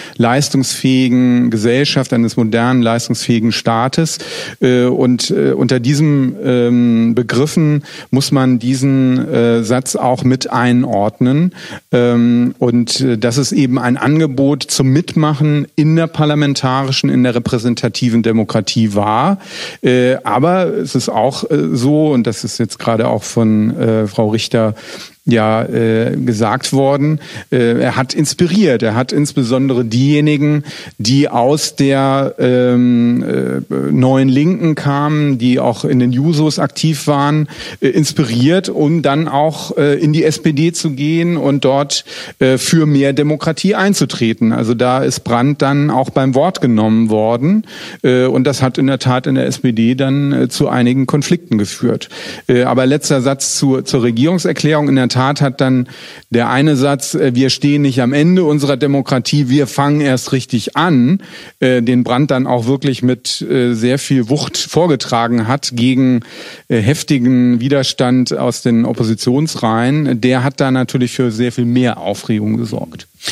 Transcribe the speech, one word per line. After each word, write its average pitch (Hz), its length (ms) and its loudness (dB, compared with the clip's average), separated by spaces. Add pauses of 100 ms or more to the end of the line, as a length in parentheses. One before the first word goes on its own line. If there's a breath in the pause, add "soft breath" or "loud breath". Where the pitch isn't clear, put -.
(160 loud breath)
leistungsfähigen 131 880 2
Gesellschaft, 123 1120 2
eines 117 240 0
modernen, 117 420 2
leistungsfähigen 117 720 0
Staates. 123 640 -2 (440 loud breath)
Äh, 123 220 4
und, 123 460 0
äh, 139 200 2
unter 131 280 0
diesen, 139 640 0
ähm, 120 720 2
Begriffen 147 720 0 (260 loud breath)
muss 135 220 0
man 127 260 2
diesen, 131 600 0 (100)
äh, 117 360 2
Satz 123 320 -2
auch 127 280 -2
mit 127 260 0
einordnen. 123 1040 0 (380 loud breath)
Ähm, 120 680 2
und, 120 440 0
äh, 123 160 0
dass 120 180 0
es 135 160 -2
eben 131 260 0
ein 123 200 0
Angebot 139 640 0
zum - 260 0
Mitmachen 151 800 0 (100)
in 156 200 4
der 165 100 2
parlamentarischen, 139 1040 0
in 131 120 2
der 123 120 2
repräsentativen 117 880 0
Demokratie 110 720 0
war. 113 460 0 (420 loud breath)
Äh, 127 420 2
aber 165 540 0
es 156 160 -6
ist 135 160 -2
auch, 123 400 -2
äh, 147 260 0
so, 151 360 2
und 120 140 2
das 113 180 -6
ist - 140 -8
jetzt - 200 -4
gerade 113 300 0
auch 113 160 -2
von, 110 540 0
äh, 110 280 0
Frau 104 240 -2
Richter 110 440 0 (520 loud breath)
ja, 113 380 2
äh, 113 540 0
gesagt 120 560 -2
worden, 139 440 2 (320 loud breath)
äh, 120 300 2
er 123 160 0
hat 127 160 -4
inspiriert. 165 720 2
Er 110 120 0
hat 127 160 -2
insbesondere 131 720 0
diejenigen, 147 800 2 (340 loud breath)
die 135 320 2
aus 131 460 0
der, 135 640 0
ähm, 123 880 2
äh, 65 480 -4 (160)
neuen 131 380 2
Linken 156 460 0
kamen, 147 640 -2
die 123 220 2
auch 127 260 -2
in 131 120 0
den 123 140 2
Jusos 151 460 0
aktiv 156 480 -2
waren, 147 420 0 (320 loud breath)
äh, - 80 2
inspiriert, 143 800 0
um 156 320 0
dann 143 260 0
auch, 151 520 -2
äh, 143 160 2
in 151 180 0
die 156 120 2
S 151 160 0
P - 120 0
D 160 200 0
zu 165 180 -4
gehen 160 480 -2
und 139 260 0
dort, 143 400 0 (340 loud breath)
äh, 131 200 2
für 165 260 2
mehr 139 300 2
Demokratie 151 600 0
einzutreten. 127 800 0
Also 120 220 0
da 123 280 0
ist 131 180 -2
Brandt 131 420 0
dann 143 260 0
auch 131 220 -2
beim 135 240 0
Wort 160 260 0
genommen 110 480 2
worden. 120 580 0 (360 loud breath)
Äh, 127 240 4
und 131 180 2
das 139 160 0
hat 131 160 0
in 135 120 2
der 135 100 0
Tat 127 280 0
in 131 100 0
der 127 100 0
S 127 140 -6
P 123 120 0
D 113 220 2
dann, 139 400 0
äh, 127 160 0
zu 143 180 0
einigen 123 380 0
Konflikten 151 500 0
geführt. 107 540 -4 (360 loud breath)
Äh, 123 180 4
aber 127 200 2
letzter 139 380 0
Satz 135 340 -2
zur, 131 300 0
zur 135 160 0
Regierungserklärung. 147 880 0
In 135 60 4
der 127 180 2
Tat 135 260 0
hat 135 200 0
dann 131 280 0 (420 loud breath)
der 117 200 0
eine 143 240 2
Satz, 139 400 -2
äh, 135 220 0
„Wir 131 120 2
stehen 147 340 0
nicht 131 200 0
am 123 100 0
Ende 170 300 4
unserer 147 340 0
Demokratie, 139 720 0
wir 135 200 2
fangen 143 320 0
erst 131 320 -2
richtig 127 440 -4
an“, 151 460 2 (380 loud breath)
äh, 127 220 2
den 123 200 2
Brandt 131 300 0
dann 131 160 0
auch 120 180 -2
wirklich 131 380 -2
mit, - 360 -2
äh, 123 340 0
sehr 123 260 0
viel 123 280 0
Wucht - 280 -4
vorgetragen 120 920 0
hat 135 280 -4
gegen, 127 480 2 (440 loud breath)
äh, 120 120 0
heftigen 123 800 2
Widerstand 127 760 0
aus 127 260 -4
den 117 220 2
Oppositionsreihen, 123 1400 -2
der 127 220 0
hat 135 180 -4
da 135 120 2
natürlich 127 400 -2
für 123 180 -2
sehr 117 220 -2
viel 123 120 -2
mehr 123 340 0
Aufregung 104 580 -4
gesorgt. - 500 -8 (260 loud breath)